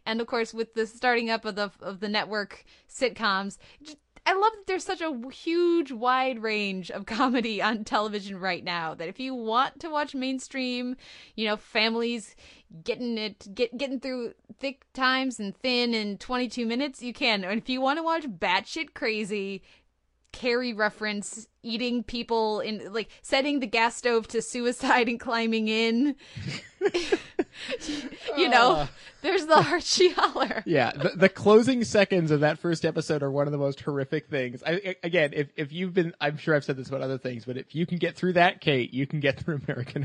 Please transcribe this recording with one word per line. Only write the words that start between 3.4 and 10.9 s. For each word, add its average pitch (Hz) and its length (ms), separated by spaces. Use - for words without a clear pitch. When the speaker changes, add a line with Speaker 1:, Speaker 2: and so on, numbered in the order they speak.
Speaker 1:
j-, 302 140
I 339 100
love 415 180
that 415 160
there's 370 160
such 370 160
a 320 100
w-, 254 200
huge, 339 600
wide 254 540
range 202 480
of 202 140
<laughs> - 0
comedy 233 540
on 214 220
television 208 560
right 175 240
now, 170 320
that 165 140
if 196 100
you 262 160
want 233 460
to 339 100
watch 294 240
mainstream, 254 800